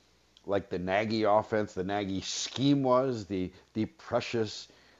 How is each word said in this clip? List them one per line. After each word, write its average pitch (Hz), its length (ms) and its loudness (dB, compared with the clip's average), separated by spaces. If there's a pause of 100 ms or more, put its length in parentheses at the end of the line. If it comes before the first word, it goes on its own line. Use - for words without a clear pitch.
(460)
like 98 240 -2
the 92 100 -4
Nagy 107 440 0
offense, 107 500 2
the 92 100 -4
Nagy 95 360 -2
scheme 139 640 0
was, 127 420 2
the, 92 280 -4 (200)
the 110 120 0
precious, - 840 -4 (320)